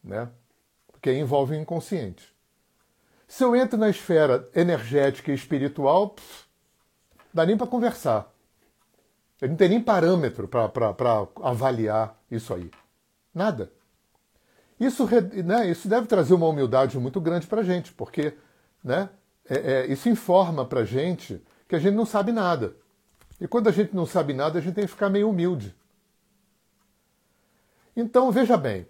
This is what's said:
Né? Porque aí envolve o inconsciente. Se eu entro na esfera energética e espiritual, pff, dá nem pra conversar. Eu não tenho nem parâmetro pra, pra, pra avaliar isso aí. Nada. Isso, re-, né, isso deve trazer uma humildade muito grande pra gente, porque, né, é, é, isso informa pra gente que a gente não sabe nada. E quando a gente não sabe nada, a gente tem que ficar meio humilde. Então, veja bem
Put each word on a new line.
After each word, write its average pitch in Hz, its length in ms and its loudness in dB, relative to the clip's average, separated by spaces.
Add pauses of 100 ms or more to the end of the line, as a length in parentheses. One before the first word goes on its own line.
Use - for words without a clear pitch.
Né? 107 260 -10 (640)
Porque - 200 -4
aí 131 80 2
envolve 139 360 -2
o 156 60 -6
inconsciente. 156 720 -8 (920)
Se - 160 -2
eu 240 100 4
entro 247 240 2
na 214 100 4
esfera 156 640 2
energética 139 800 0
e 139 40 0
espiritual, 143 760 0
pff, - 340 -20 (880)
dá 165 120 2
nem 208 120 2
pra 233 120 -2
conversar. 226 640 -2 (1080)
Eu 131 80 -4
não 160 80 -4
tenho 180 140 4
nem 226 100 4
parâmetro 170 680 0
pra, 117 200 0
pra, 110 240 -2
pra 110 360 0 (140)
avaliar 113 880 -2
isso 110 240 -8
aí. 87 160 -8 (640)
Nada. 165 400 -4 (1040)
Isso, 254 260 0
re-, 196 380 0
né, 202 260 0
isso 175 200 -4
deve 220 180 2
trazer 185 280 4
uma 165 140 2
humildade 131 500 2
muito 127 220 -4
grande 165 260 -2
pra 214 160 -2
gente, 180 300 -4
porque, 147 440 -6 (460)
né, 175 260 -2 (400)
é, 131 80 -2
é, 131 300 0
isso 135 220 -2
informa 175 560 2
pra 117 200 -2
gente 131 580 -4 (260)
que 180 80 -2
a - 20 0
gente 196 160 2
não 220 120 0
sabe 208 260 -2
nada. 175 440 -2 (640)
E 180 60 -8
quando 226 220 2
a 190 40 4
gente 196 220 0
não 175 120 -2
sabe 151 260 -2
nada, 156 260 -2
a 151 40 -2
gente 165 120 -6
tem 202 100 -2
que 180 60 -6
ficar 202 200 -2
meio 202 180 2
humilde. 170 460 -2 (2250)
Então, 240 340 2
veja 233 260 4
bem 107 340 -4